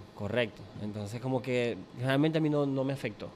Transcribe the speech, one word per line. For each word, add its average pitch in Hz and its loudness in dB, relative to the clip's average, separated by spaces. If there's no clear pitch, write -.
Correcto. 104 0
Entonces, 104 -6
como 131 0
que 120 2
realmente 139 4
a 156 4
mí 151 4
no, 147 4
no 135 2
me 139 0
afectó. 135 -6